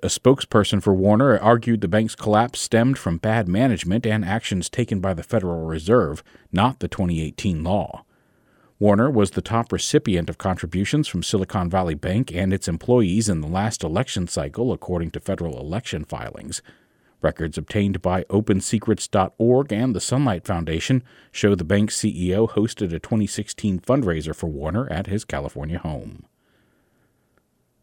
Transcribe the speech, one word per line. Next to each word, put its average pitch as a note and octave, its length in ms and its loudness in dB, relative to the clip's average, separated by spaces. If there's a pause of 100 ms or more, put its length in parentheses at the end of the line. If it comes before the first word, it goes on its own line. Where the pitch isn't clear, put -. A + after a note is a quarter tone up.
a F2+ 40 -2
spokesperson - 760 2
for G2+ 100 4
Warner G#2 460 4
argued A2+ 420 4
the G2 60 0
bank's G#2+ 260 2
collapse G#2+ 460 0
stemmed B2 400 2
from E2+ 180 -2
bad A2 300 0
management G#2+ 580 0
and G#2+ 180 0
actions G2 460 -4
taken A2+ 300 -2
by F#2 160 -2
the E2 80 -10
Federal F2 420 -2
Reserve, D#2+ 560 0 (300)
not G#2+ 300 2
the F2 60 -4
twenty F2 320 -2
eighteen D#2+ 440 -4
law. F2+ 420 -4 (720)
Warner G#2 320 6
was G#2 220 4
the G2 100 -2
top A#2 300 -2
recipient F2+ 580 0
of E2 80 -10
contributions F#2+ 680 0
from F2 160 -4
Silicon F#2+ 440 0
Valley F2 280 0
Bank F#2+ 360 -2
and F#2+ 220 0
its - 140 -2
employees G#2+ 600 2
in E2+ 140 0
the D2+ 60 -6
last G2 360 -2
election F2+ 440 -2
cycle, A2 440 -4
according E2+ 400 -4
to - 80 -10
federal E2+ 400 -6
election D#2 460 -8
filings. - 560 -12 (640)
Records D#2 340 -2
obtained G2 460 -2
by F2+ 260 0
open G2 320 2
secrets - 460 -2
dot F#2 320 0
org B2 340 4
and A#2 220 0
the E2+ 40 -2
Sunlight B2 460 0
Foundation E2+ 560 0 (300)
show G2+ 240 4
the F2 80 -4
bank's G2+ 340 0
C - 180 0
E F2+ 200 0
O A2+ 100 4
hosted G#2 480 -2
a D#2+ 60 -4
twenty G#2+ 260 0
sixteen G2+ 540 -4
fundraiser E2+ 560 -2
for - 100 -8
Warner D#2 460 -4
at E2+ 160 -4
his F#2+ 180 -4
California C#2+ 540 -6
home. - 460 -10 (1600)